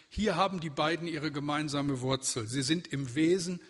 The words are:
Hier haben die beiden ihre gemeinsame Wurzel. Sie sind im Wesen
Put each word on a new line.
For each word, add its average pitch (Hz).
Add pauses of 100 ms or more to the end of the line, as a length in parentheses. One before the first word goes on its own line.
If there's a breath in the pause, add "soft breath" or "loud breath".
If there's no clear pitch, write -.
Hier 196
haben 190
die 160
beiden 160
ihre 156
gemeinsame 143
Wurzel. 127
Sie 131
sind 160
im 135
Wesen 170